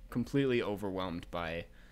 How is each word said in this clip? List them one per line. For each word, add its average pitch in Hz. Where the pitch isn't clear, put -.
completely 127
overwhelmed 92
by, 85